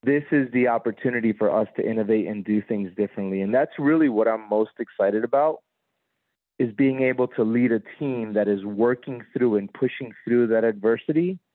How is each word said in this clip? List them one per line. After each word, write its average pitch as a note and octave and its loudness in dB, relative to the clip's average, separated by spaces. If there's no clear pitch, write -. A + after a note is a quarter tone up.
This C#3+ 2
is C3+ 0
the B2 2
opportunity A#2 0
for G#2 0
us G#2+ 0
to G#2+ -2
innovate A2 0
and G2+ -8
do G#2+ 0
things G2+ -6
differently. G2 -4
And G#2 -2
that's C#3+ -2
really D3+ 4
what A2 2
I'm A2 -2
most G#2+ 0
excited G#2+ -2
about, C#3 0
is A#2+ -2
being C3+ 2
able B2+ 0
to - -2
lead A#2 2
a A2 0
team A#2+ -4
that G#2 2
is G2+ 0
working A#2+ -2
through A#2+ 2
and G2+ -4
pushing B2+ -4
through A#2+ 2
that A2 2
adversity A#2 0